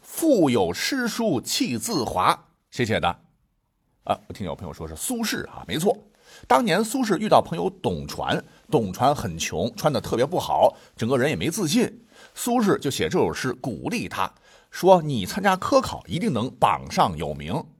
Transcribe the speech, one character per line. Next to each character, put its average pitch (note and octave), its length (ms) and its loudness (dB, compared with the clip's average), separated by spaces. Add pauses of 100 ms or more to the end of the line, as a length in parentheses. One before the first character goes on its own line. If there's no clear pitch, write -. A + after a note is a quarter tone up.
腹 A3 500 4
有 G2+ 240 2
诗 B3+ 320 -2
书 G#3 340 -2
气 D3 380 -2
自 C3 240 -2
华”。 G2 440 0 (260)
谁 B2+ 120 -2
写 G#2+ 140 0
的？ E2 100 4 (920)
啊， - 240 -4
我 F#2 80 -16
听 G2 100 -10
有 D2 120 -6
朋 G2 100 -14
友 D2+ 80 -12
说 E2 140 -12
是 D#2+ 80 -14
苏 A#3+ 220 -6
轼 - 300 -6
啊， - 200 -16
没 - 100 -4
错。 F#3 180 0 (520)
当 B3+ 160 6
年 G3 200 2
苏 B3 200 -2
轼 G#3 140 2
遇 G#3+ 100 -2
到 C#3+ 120 8
朋 - 160 -6
友 F3+ 140 -2
董 E2 360 -4
传， - 380 -2 (240)
董 A2+ 240 2
传 C3 220 2
很 E2+ 240 -6
穷， E2 380 -4
穿 - 160 0
得 A2+ 80 0
特 - 160 -4
别 A#2+ 100 2
不 E3+ 140 -2
好， - 360 2 (200)
整 A2+ 120 -4
个 C3+ 80 2
人 B2 140 2
也 A#2+ 60 -2
没 F2 120 -2
自 E3 200 -2
信。 G3+ 360 0 (300)
苏 B3 260 0
轼 G3+ 180 4
就 C#3+ 120 -2
写 E2 180 -2
这 F#3 80 -2
首 G2+ 160 2
诗 B2+ 200 -4
鼓 A2 380 -8
励 G#3+ 180 -6
他， - 240 -6 (400)
说 F3+ 300 6
：“你 C3 220 -2
参 - 180 -6
加 F#3+ 140 2
科 C4+ 240 2
考 - 280 -8
一 E3+ 100 -4
定 G#3 140 -2
能 A2+ 180 -2
榜 C#2+ 400 0
上 A#2+ 260 0
有 D2+ 160 -6
名。” D#2 320 -6 (160)